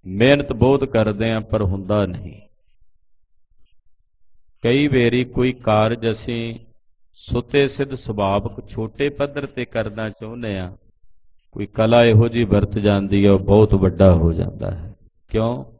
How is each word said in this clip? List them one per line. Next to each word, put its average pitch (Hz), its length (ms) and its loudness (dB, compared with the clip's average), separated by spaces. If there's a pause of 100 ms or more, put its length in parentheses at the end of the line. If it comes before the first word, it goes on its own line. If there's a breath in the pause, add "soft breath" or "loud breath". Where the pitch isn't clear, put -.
ਮਿਹਨਤ 135 460 2
ਬਹੁਤ 127 320 2
ਕਰਦੇ 110 480 -2
ਹਾਂ 110 80 -4
ਪਰ 110 220 -4
ਹੁੰਦਾ 98 440 -2
ਨਹੀਂ। 90 260 -12 (2250)
ਕਈ 135 240 2
ਵਾਰੀ 123 380 2
ਕੋਈ 127 280 -2
ਕਾਰਜ 113 580 0
ਅਸੀਂ 117 440 -8 (600)
ਸੁੱਤੇ 139 540 -2
ਸਿੱਧ 135 260 -6
ਸੁਭਾਵਕ 101 720 -4
ਛੋਟੇ 113 400 -6
ਪੱਧਰ 143 380 -6
ਤੇ 123 180 -10
ਕਰਨਾ 110 440 -6
ਚਾਹੁੰਦੇ 110 500 -10
ਹਾਂ, 92 140 -8 (800)
ਕੋਈ 101 140 -8
ਕਲਾ 117 380 4
ਇਹੋ 117 240 6
ਜਿਹੀ 117 160 0
ਵਰਤ 101 340 0
ਜਾਂਦੀ 101 480 2
ਹੈ, 101 40 6
ਉਹ 98 80 4
ਬਹੁਤ 104 360 4
ਵੱਡਾ 92 380 6
ਹੋ 82 200 4
ਜਾਂਦਾ - 380 -6
ਹੈ। 85 240 -12 (340)
ਕਿਉਂ? 117 360 -2 (160)